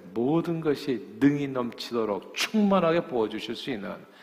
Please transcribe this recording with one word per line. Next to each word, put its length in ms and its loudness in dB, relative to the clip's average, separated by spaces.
모든 480 0
것이 580 -4
능히 260 4
넘치도록 880 -4
충만하게 720 4
부어주실 480 -2
수 160 -8
있는 240 -6